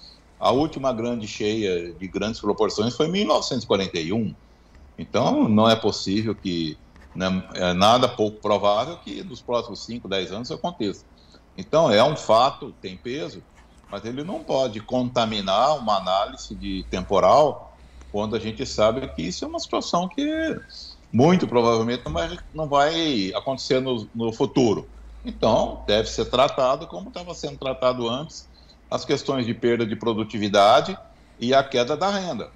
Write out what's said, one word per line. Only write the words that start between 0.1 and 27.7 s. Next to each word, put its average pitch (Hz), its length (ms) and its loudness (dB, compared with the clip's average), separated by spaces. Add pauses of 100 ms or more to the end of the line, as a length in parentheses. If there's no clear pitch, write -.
A 95 140 2
última 135 400 0
grande 117 340 -4
cheia 101 680 -2
de 90 160 -12
grandes 101 320 -4
proporções 104 520 0
foi 156 140 0
em 170 40 -2
mil 202 140 0
novecentos 123 380 0
e - 40 -14
quarenta 95 300 0
e 82 140 -4
um. 107 240 -2 (640)
Então, 165 500 0
não 110 220 6
é 110 80 6
possível 104 580 -2
que, 82 420 -4 (380)
né, 92 260 0 (120)
é 90 200 0
nada 110 320 4
pouco 107 360 0
provável 104 560 2
que - 260 -12
nos 131 180 -14
próximos 113 440 -6
cinco, 117 240 -10
dez 95 200 -2
anos 107 200 -10
isso 156 60 -8
aconteça. 117 500 -6 (520)
Então, 147 320 2
é 107 140 6
um 147 140 2
fato, 123 640 0
tem 92 160 -12
peso, 127 440 -10 (480)
mas 101 140 -12
ele 127 220 -8
não 294 180 -10
pode 127 380 0
contaminar 120 960 2
uma 110 180 2
análise 95 580 -2
de 95 380 -6
temporal 101 840 4 (340)
quando 107 240 -2
a 110 40 0
gente 110 260 -6
sabe 127 500 2
que - 60 -8
isso 180 240 -6
é - 20 -6
uma 330 120 -6
situação 185 500 -2
que 311 500 -4 (540)
muito 156 340 6
provavelmente 117 560 2
não - 80 -8
vai, 170 260 -4 (160)
não 156 140 -6
vai 143 640 2
acontecer 131 460 -2
no, 123 340 -4
no 113 200 -2
futuro. 123 520 2 (400)
Então, - 600 0
deve 107 220 2
ser - 180 -4
tratado 131 640 2
como 180 220 -12
estava 175 240 -12
sendo 143 240 -10
tratado 127 500 -2